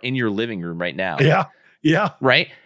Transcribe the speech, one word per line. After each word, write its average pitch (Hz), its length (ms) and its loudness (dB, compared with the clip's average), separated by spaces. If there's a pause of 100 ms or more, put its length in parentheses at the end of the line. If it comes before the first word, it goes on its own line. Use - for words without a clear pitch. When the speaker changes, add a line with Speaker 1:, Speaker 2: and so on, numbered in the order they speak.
Speaker 1:
in 123 100 -4
your 120 160 0
living 104 320 -4
room 85 180 -8
right 87 160 -4
now." 87 240 -4
Speaker 2:
Yeah. 147 260 2 (360)
Yeah. 160 300 0 (100)
Speaker 1:
Right? 135 280 4 (160)